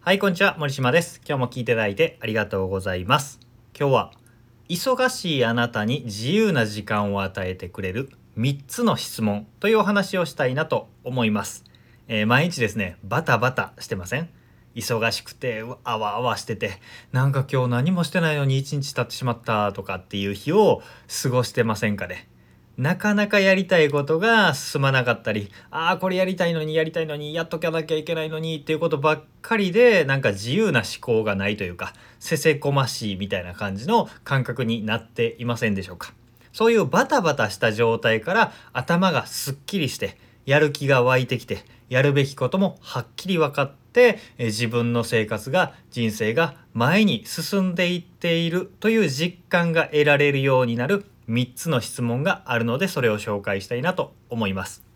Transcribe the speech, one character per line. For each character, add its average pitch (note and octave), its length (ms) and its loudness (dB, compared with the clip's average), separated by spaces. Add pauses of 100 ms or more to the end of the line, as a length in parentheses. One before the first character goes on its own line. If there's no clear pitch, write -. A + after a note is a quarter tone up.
は F3+ 60 4
い、 G3 60 4
こ G3+ 80 0
ん F#3 60 2
に E3+ 40 -4
ち G3 80 2
は。 F#3+ 140 2
森 C#3+ 120 -2
島 C3 220 0
で E3+ 80 6
す。 - 260 -12
今 D3 120 -4
日 - 20 -2
も A#2+ 80 0
聞 B2+ 140 -8
い - 20 -4
て A#2+ 80 0
い A2+ 40 2
た - 0 -
だ A2 120 0
い G2 80 -4
て E3 240 0
あ A2+ 60 -10
り A2 80 -4
が A2 100 0
と F#2+ 200 -4
う F#2 40 -4
ご F#2+ 120 -2
ざ F#2 140 -4
い F2+ 120 -6
ま C#3 140 4
す。 - 200 -14 (340)
今 C#3+ 140 -2
日 C3+ 60 4
は、 G#2 180 2 (560)
忙 B3+ 400 0
し E3 300 -4
い A#2+ 80 4
あ A#2 80 0
な A#2+ 160 0
た G#2+ 160 -2
に C#3 180 -2
自 A2+ 280 -6
由 G#3+ 200 2
な A#2 140 2
時 G#2 180 -8
間 G#2 300 -2
を G2 80 -2
与 F#2+ 260 -6
え F#2 60 -6
て F2+ 160 -12
く - 100 -14
れ F#2 100 -4
る B2+ 200 -6 (260)
三 C#3 320 -2
つ A#3+ 160 -4
の F#3 140 2
質 - 240 -8
問 G#2 240 -2 (140)
と G3+ 80 0
い A3+ 40 6
う A3 60 6
お G#3 40 4
話 G3 360 0
を E3+ 80 0
し - 80 -12
た C3+ 120 0
い B2+ 80 0
な D#3 120 -2
と B2 240 -4 (140)
思 B2 200 0
い A2 60 2
ま G#2 160 0
す。 - 180 -14 (420)
え G#2+ 180 -2
ー、 - 20 2
毎 C#3 240 4
日 C#3+ 100 -6
で A2 80 2
す F#2+ 80 -6
ね、 F#2 260 -6
バ A#2+ 200 -2
タ B2 160 2
バ B2+ 140 2
タ F#2+ 260 -4
し - 80 -14
て G#2 100 -6
ま F2+ 80 -8
せ B2 140 -6
ん？ E3+ 100 -6 (460)
忙 A2+ 360 -2
し - 120 -6
く - 120 -20
て、 A2+ 280 -6
う A#2+ 80 -12
わ、 A#2 140 -14
あ A#2+ 120 -2
わ G#2+ 200 -2
あ A#2 40 -2
わ A#2 160 0
し - 80 -10
て A2+ 100 -6
て、 F#2+ 280 -6 (300)
な C3 120 2
ん C#3 80 2
か C3+ 180 -2
今 C3 120 0
日 B2 80 0
何 B2+ 200 2
も F3 140 2
し C#3+ 60 -4
て F#3 100 0
な D#3+ 100 2
い D3+ 60 0
の C#3+ 80 0
に C3+ 140 2
一 C#3 180 -4
日 C#3 160 -6
経 B2 120 -2
っ - 20 -4
て - 80 -12
し C3 100 -8
ま A#2+ 80 0
っ A#2 100 -6
た G#2 300 0
と G2 100 -10
か F#2+ 120 -8
っ F2+ 80 -10
て - 160 -8
い G2 80 -2
う G2+ 80 -4
日 C#3 180 -4
を F#3+ 300 4 (400)
過 C3+ 80 -2
ご B2 140 0
し - 60 -6
て A#2+ 140 0
ま A2 120 0
せ G#2+ 120 -2
ん G#2 80 0
か F#2+ 100 -6
ね？ - 220 -14 (480)
な D#3 200 0
か G#3 180 0
な G#3 140 2
か G#3 100 2
や F#3+ 160 6
り F#3+ 140 0
た F3+ 100 4
い D3+ 100 6
こ C#3+ 140 0
と D#3+ 160 0
が G#3+ 340 4
進 - 280 -4
ま C3+ 100 4
な B2+ 140 2
か A#2+ 80 2
っ - 100 -2
た A2+ 80 -4
り、 G#2+ 180 -4 (220)
あ E3 240 0
ー、 F3+ 60 -4
こ F#3 80 -2
れ F3+ 80 0
や F#3 80 2
り F#3 100 -2
た F3 140 0
い E3+ 60 0
の D#3 100 -4
に、 D#3 100 -4
や D#3+ 80 4
り D#3+ 80 -2
た D#3+ 120 -4
い D#3+ 40 -4
の D3+ 80 -6
に、 D3 180 -8
や E3 120 -4
っ - 20 -6
と E3 140 -6
か E3+ 100 -2
な D#3+ 140 -2
き D#3+ 100 -2
ゃ - 20 0
い D3+ 60 -2
け D#3+ 140 -4
な D#3+ 80 -4
い D#3 40 -6
の D#3 120 -6
に D#3+ 160 -4
っ D3 80 -12
て D#3 80 -2
い - 20 2
う D3+ 60 -2
こ E3+ 80 0
と D3+ 100 0
ば D3+ 140 2
っ D3+ 100 -4 (200)
か A3+ 140 -2
り G3 140 0
で、 G#3 340 6
な C3+ 120 2
ん C3+ 40 0
か A2+ 120 2
自 G#2+ 220 -4
由 G3+ 180 2
な A#2+ 80 4
思 G2 80 -8 (120)
考 A2+ 220 2
が G#2 140 -2
な G2 120 -2
い G#2 80 -2
と G2+ 60 -8
い F2+ 60 -6
う F2+ 80 -10
か、 - 180 -10 (240)
せ - 180 -4
せ D3+ 200 4
こ C#3+ 160 -2
ま C3+ 160 2
し G#2+ 240 -6
い - 20 -4
み G2 140 -6
た G2 100 -2
い F2 60 -6
な F2 100 -12
感 G2 220 -6
じ A#2 100 -8
の A3+ 240 2 (140)
感 C3+ 180 0
覚 B2+ 220 -4
に A2+ 200 -2
な A2 120 -2
っ - 100 -8
て A#2 320 -4
い A#2+ 60 -8
ま A#2 120 -2
せ A2+ 120 0
ん G2 80 0
で F#2+ 80 -6
し - 40 -14
ょ F2 60 -14
う - 40 -18
か？ - 160 -16 (380)
そ A3 180 4
う - 20 4
い A3+ 40 4
う F#3 80 4
バ G3+ 220 2
タ C#4 140 2
バ D#3 160 0
タ G#2+ 120 0
し - 100 -10
た A2+ 120 2
状 A2+ 300 2
態 A2+ 200 2
か F3 140 -4
ら A3 180 2 (200)
頭 E3+ 400 0
が B2 140 -2
す - 260 -8
っ - 20 -6 (120)
き G3 120 -4
り C#3 100 -2
し - 80 -8
て、 - 220 -8 (260)
や C#3 140 4
る D3+ 140 4
気 C#3 160 -4
が B2+ 160 6
湧 B2+ 120 4
い C3 120 2
て B2 100 -2
き - 60 -10
て、 - 180 -8 (260)
や B2+ 140 2
る C#3+ 100 4
べ C#3 120 4
き - 100 -6
こ B2+ 140 -2
と F#3+ 100 0
も - 220 0
は - 220 -10
っ - 120 -14
き - 140 -10
り F3+ 100 0
分 C#3+ 160 0
か C#3 120 0
っ - 60 -14 (200)
て、 A#3+ 260 6 (180)
え B2 80 -4
ー、 - 20 0
自 A2 200 -2
分 A#2 260 0
の A#2 120 0
生 A2 220 0
活 A2+ 260 -6
が、 E3+ 220 0 (180)
人 A#2 180 0
生 A2 240 -2
が E3 220 0 (160)
前 D#3+ 320 4
に C3+ 200 0
進 F#3 460 -2
ん F3 60 -6
で F3+ 180 0
い F3 40 -4
っ E3+ 40 -8
て E3+ 360 -2
い E3+ 120 0
る F3+ 300 -4
と A3 100 2
い A3+ 60 2
う G3 120 4
実 D#3 300 -4 (100)
感 E3+ 220 2
が D#3+ 140 2
得 D3 200 4
ら C#3+ 140 6
れ C#3+ 140 4
る C3+ 100 0
よ C3 200 4
う B2 40 2
に A#2 80 -2
な A#2+ 140 -2
る G3+ 160 0 (220)
三 A#2+ 300 -2
つ E3 140 -6
の B2+ 100 2
質 - 220 -8
問 A#2+ 200 -2
が F3+ 220 -2
あ A#2+ 140 -2
る A#2 80 0
の A#2+ 100 0
で、 F#3 100 0
そ D3+ 140 -4
れ A#2+ 80 2
を G#2 100 2
紹 G#2 220 -4
介 G2 220 -4
し - 40 -14
た A#2+ 100 -4
い B2+ 40 -4
な F3+ 140 0
と - 180 -4 (160)
思 A2+ 180 -2
い F#2+ 60 -2
ま F#2 140 -6
す。 - 180 -16 (120)